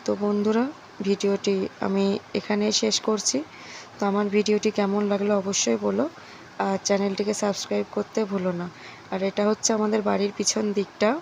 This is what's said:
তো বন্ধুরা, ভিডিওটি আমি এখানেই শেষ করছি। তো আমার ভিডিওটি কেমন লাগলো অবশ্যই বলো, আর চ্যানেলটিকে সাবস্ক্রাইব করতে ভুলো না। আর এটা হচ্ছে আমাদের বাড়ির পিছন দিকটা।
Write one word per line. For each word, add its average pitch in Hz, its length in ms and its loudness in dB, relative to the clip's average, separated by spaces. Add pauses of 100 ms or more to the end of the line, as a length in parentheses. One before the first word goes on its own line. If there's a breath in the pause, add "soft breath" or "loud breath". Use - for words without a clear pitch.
তো 214 60 0 (140)
বন্ধুরা, 208 400 2 (440)
ভিডিওটি 196 460 2 (260)
আমি 196 240 2 (340)
এখানেই 208 340 0
শেষ 214 280 2
করছি। 214 380 0 (580 loud breath)
তো - 140 -4
আমার 208 160 2 (100)
ভিডিওটি 208 420 4
কেমন 202 240 2 (100)
লাগলো 208 200 2 (100)
অবশ্যই 202 440 0
বলো, 202 180 2 (540 loud breath)
আর 196 180 0 (100)
চ্যানেলটিকে 202 560 0
সাবস্ক্রাইব 202 440 -2 (100)
করতে 208 280 -2
ভুলো 190 260 -2 (100)
না। 175 60 -6 (440 loud breath)
আর 190 120 -4
এটা 196 280 0
হচ্ছে - 220 0
আমাদের 214 300 2
বাড়ির 202 340 0
পিছন 214 360 0
দিকটা। 202 380 0 (120)